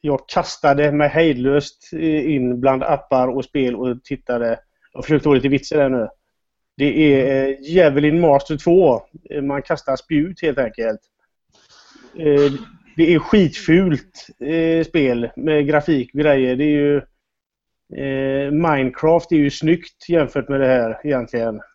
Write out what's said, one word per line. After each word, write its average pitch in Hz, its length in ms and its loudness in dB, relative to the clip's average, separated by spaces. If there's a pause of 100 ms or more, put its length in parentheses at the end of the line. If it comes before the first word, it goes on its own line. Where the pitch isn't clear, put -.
jag 143 280 -4
kastade 147 640 0
mig 147 160 2
hejdlöst, 143 840 -2
eh, 156 420 -2
in 123 260 -2
bland 131 220 2
appar 135 460 -2
och 131 160 -6
spel 127 320 -4
och 123 280 -6
tittade. 117 560 -6 (320)
Jag 131 120 -12
försökte 151 240 0
vara 143 80 6
lite 131 120 0
vitsig 139 300 -2
där 139 100 2
nu. 123 200 -2 (680)
Det 143 380 2
är, 135 340 0
eh, 139 120 -4
Javelin 151 600 2
Master 151 360 2
två. 165 460 2 (280)
Eh, 147 120 -6
man 139 200 -6
kastar 139 340 -4
spjut 160 460 -4
helt 147 160 -2
enkelt. 113 420 -4 (1160)
Eh, 143 340 4 (440)
det 165 180 4
är 156 40 4
skitfult, 170 1080 0 (140)
eh, 165 440 0
spel 127 520 -2
med 151 300 0
grafik 147 480 0
och 139 60 -4
grejer. 135 360 2
Det 143 80 -2
är - 40 0
ju, 143 280 2 (1080)
eh, 135 480 -4
Minecraft 156 800 0
är 165 40 2
ju 143 140 2
snyggt - 580 -4
jämfört 147 400 -2
med 139 120 -2
det 135 60 2
här 120 380 0
egentligen. 117 560 -4 (140)